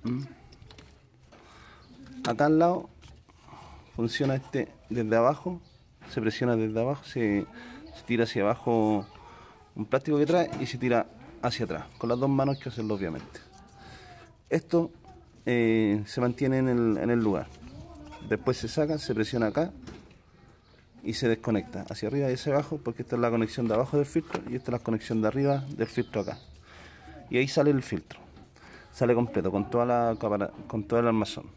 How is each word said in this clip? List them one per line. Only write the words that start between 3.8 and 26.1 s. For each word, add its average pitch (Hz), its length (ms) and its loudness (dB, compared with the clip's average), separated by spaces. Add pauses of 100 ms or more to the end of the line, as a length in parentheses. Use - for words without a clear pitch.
funciona 135 400 0
este 135 340 -2 (220)
desde 113 260 2
abajo, 147 440 2 (500)
se - 100 -4
presiona 117 360 2
desde 110 240 0
abajo, 135 240 -2
se, 104 420 0 (500)
se - 100 -20
tira 117 180 2
hacia 110 180 -2
abajo 107 640 2 (720)
un 107 100 -4
plástico 143 320 0
que 147 80 4
trae 165 240 2 (100)
y 127 60 -2
se 127 120 -8
tira 120 280 2 (340)
hacia 120 240 -2
atrás, 80 220 -6 (120)
con 120 100 -4
las 120 100 0
dos 135 100 0
manos 135 280 2
hay 139 60 -16
que - 60 -8
hacerlo 110 260 -4
obviamente. 80 460 -6 (1120)
Esto, 170 400 2 (560)
eh, 113 600 4
se - 140 -6
mantiene 131 380 2
en 131 100 2
el, 117 300 2
en 87 100 0
el 120 120 4
lugar, 98 260 0 (840)
después 107 300 0
se 113 100 -6
saca, 151 300 0
se 131 160 -4
presiona 110 320 0
acá 156 260 0 (1300)
y 113 120 -4
se 131 120 -2
desconecta 110 640 0
hacia - 200 -6
arriba 139 220 0
y 127 40 0
hacia 139 180 -2
abajo, 147 320 0
porque 117 160 -6
esta 120 160 -4
es 120 60 2
la 120 80 4
conexión 117 360 0
de 110 60 2
abajo 127 240 2
del 143 80 4
filtro - 460 -4
y 123 60 -4
esta 127 140 -6
es - 20 0
la 120 80 -2
conexión 110 420 -2
de 107 60 4
arriba 139 420 2
del 127 160 -2
filtro - 340 -4